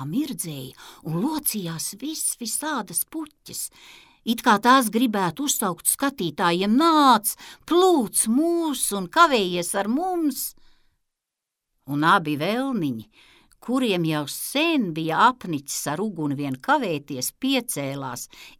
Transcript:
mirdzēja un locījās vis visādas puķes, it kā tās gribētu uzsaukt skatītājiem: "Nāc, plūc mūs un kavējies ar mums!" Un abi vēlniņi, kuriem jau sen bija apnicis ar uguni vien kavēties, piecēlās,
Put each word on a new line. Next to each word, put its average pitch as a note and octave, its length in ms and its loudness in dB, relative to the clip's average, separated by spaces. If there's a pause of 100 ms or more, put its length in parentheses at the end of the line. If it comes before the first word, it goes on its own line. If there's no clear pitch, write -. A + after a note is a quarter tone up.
mirdzēja E3 640 -6 (320)
un D#3+ 160 -4
locījās G3+ 800 -4
vis D4+ 220 -8 (160)
visādas A#3+ 680 -6
puķes, - 600 -12 (580)
it A#3 160 -2
kā A3 200 4
tās B3 280 6
gribētu G#3+ 560 0
uzsaukt F#3+ 440 -4
skatītājiem: G3 840 0
"Nāc, C#4 640 6 (300)
plūc E4+ 640 4
mūs D#4+ 720 0
un F#3 100 -6
kavējies G#3 680 2
ar G3+ 120 -2
mums!" D#4+ 680 -2 (1300)
Un C#3+ 160 -2
abi D#3+ 340 4
vēlniņi, F3+ 680 -2 (560)
kuriem A3+ 440 0
jau D3+ 220 0
sen C#4 640 -2
bija D#3+ 340 2
apnicis - 600 -4
ar D3+ 140 -4
uguni E3 340 -4
vien C3+ 200 -6
kavēties, E3 800 -4
piecēlās, C#3 920 -6 (320)